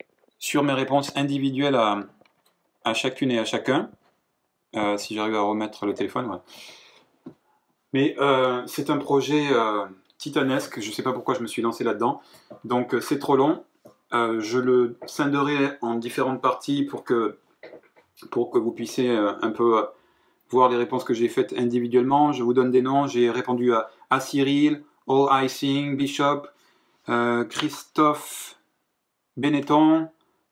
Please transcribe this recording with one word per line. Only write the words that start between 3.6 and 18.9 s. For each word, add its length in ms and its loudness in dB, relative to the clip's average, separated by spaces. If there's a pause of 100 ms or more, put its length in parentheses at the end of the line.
Euh, 180 0
si 180 -10
j'arrive 220 -2
à 60 0
remettre 440 -4
le 80 0
téléphone, 340 -4
voilà. 160 -10 (1500)
Mais, 280 0
euh, 460 2
c'est 240 -6
un 80 0
projet, 540 0
euh, 340 0 (320)
titanesque, 600 -2
je 100 -8
sais 140 -8
pas 80 -2
pourquoi 220 -4
je 80 -4
me 60 -6
suis 140 -6
lancé 220 -4
là-dedans, 380 -2 (420)
donc, 320 -2
euh, 60 0
c'est 180 -2
trop 160 2
long. 300 2 (460)
Euh, 280 0
je 180 -2
le 480 2
scinderai 760 0
en 120 -2
différentes 480 -4
parties 400 -2
pour 220 -6
que, 340 0 (920)
pour 180 -2
que 80 -2
vous 140 0
puissiez, 400 -2